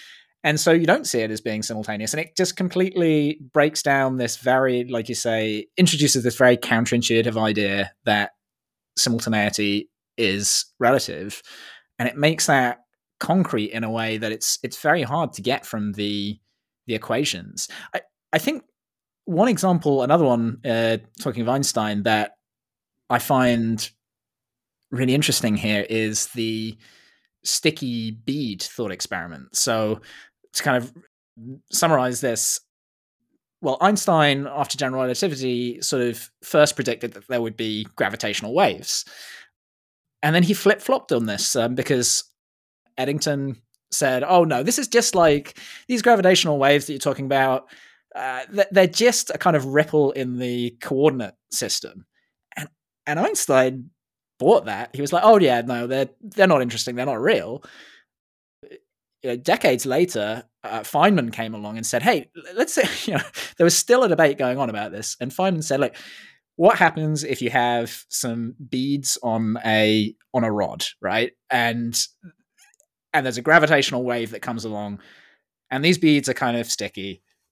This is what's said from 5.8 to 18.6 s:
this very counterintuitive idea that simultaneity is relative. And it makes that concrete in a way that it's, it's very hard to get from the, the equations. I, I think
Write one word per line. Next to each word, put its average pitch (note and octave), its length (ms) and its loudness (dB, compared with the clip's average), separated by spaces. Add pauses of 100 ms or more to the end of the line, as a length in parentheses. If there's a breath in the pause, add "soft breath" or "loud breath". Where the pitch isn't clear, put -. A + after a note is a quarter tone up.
this A#2+ 120 -2
very B2 220 6
counterintuitive A#2 840 0
idea G2+ 500 0 (140)
that G#2 260 0 (640)
simultaneity G#2 920 0 (280)
is G2+ 480 0 (140)
relative. A2 600 -2 (580 loud breath)
And A#2+ 100 -2
it - 80 -10
makes D#3 300 0
that B2+ 320 2 (400)
concrete C3 520 0
in A2+ 120 -6
a A2 60 -4
way A2+ 280 -4
that G#2+ 140 -6
it's, - 320 -4
it's - 180 -10
very D#3+ 220 2
hard D3 300 -4
to - 80 -14
get A#2+ 240 -2
from G#2 280 -6
the, G#2 440 -4 (500)
the A#2 80 -4
equations. A2 720 -6 (260 loud breath)
I, - 80 -6 (320)
I E3 40 2
think C#4+ 260 -4 (600)